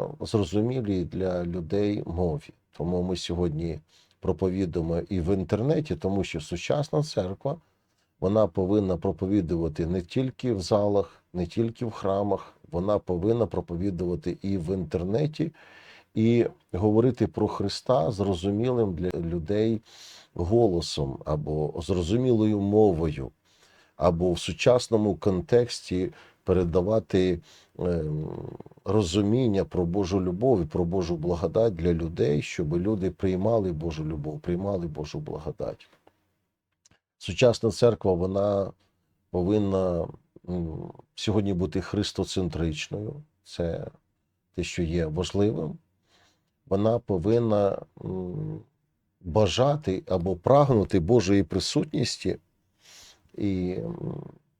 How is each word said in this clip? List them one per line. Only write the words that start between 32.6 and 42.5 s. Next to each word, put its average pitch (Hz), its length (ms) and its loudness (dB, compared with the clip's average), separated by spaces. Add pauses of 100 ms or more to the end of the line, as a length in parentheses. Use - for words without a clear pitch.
люди 95 340 0
приймали 95 600 0
Божу 78 340 -6
любов, 151 340 -6
приймали 90 480 -2
Божу 76 320 -8
благодать. 76 680 -8 (1300)
Сучасна 113 540 2
церква, 107 420 2
вона 98 580 0 (580)
повинна, 95 800 0 (420)
м, 85 420 -6 (240)
сьогодні 101 380 0
бути 90 280 -2
христоцентричною. 95 1400 -4 (200)